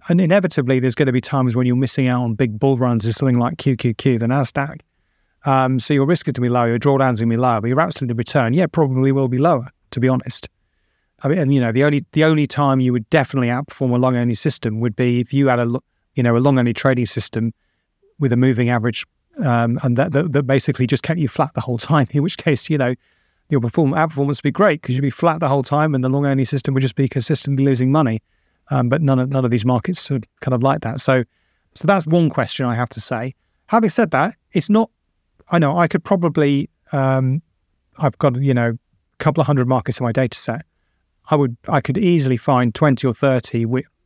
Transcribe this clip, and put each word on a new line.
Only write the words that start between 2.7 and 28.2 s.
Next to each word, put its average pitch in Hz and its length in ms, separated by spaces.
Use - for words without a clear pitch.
runs 120 300
in 117 60
something 123 260
like 123 180
Q 131 200
Q 117 180
Q, 127 240
the 117 80
Nasdaq. 143 540
Um, 131 340
so 147 140
your 139 120
risk 165 220
is 131 60
gonna 123 120
be 120 40
lower, 120 180
your 117 100
drawdowns 135 380
are 113 80
gonna 117 100
be - 40
lower, 120 220
but 113 80
your 131 120
absolute 135 360
return, 117 360
yeah, 175 140
probably 135 440
will 135 180
be 123 100
lower, 139 300
to - 60
be 127 100
honest. - 400
I 139 80
mean, 170 100
and, 143 160
you 135 40
know, 117 140
the 127 100
only, 147 300
the 156 100
only 156 240
time 139 320
you 127 140
would 120 180
definitely 131 380
outperform 127 440
a 123 60
long-only 123 380
system 113 420
would 113 160
be 123 240
if 123 140
you 139 160
had 120 100
a 120 60
lo-, 120 180
you 127 80
know, 117 140
a - 20
long-only 127 360
trading 123 320
system 113 460
with 131 120
a 120 40
moving 123 320
average, 120 360
um, 117 380
and 120 140
that, 147 160
that, 151 180
that 139 140
basically 131 420
just 127 160
kept 165 160
you 151 80
flat - 280
the 117 60
whole 120 180
time, 147 300
<laughs> - 40
in 143 100
which 175 140
case, - 340
you 151 80
know, 127 160
your 143 120
perform-, 135 320
outperformance 143 440
would - 60
be 147 100
great 175 300
'cause 123 120
you'd 139 80
be 139 80
flat 165 300
the 156 80
whole 135 160
time 151 280
and 131 120
the 131 40
long-only 135 360
system 139 300
would 131 80
just 131 120
be 135 140
consistently 135 560
losing 131 260
money. 131 320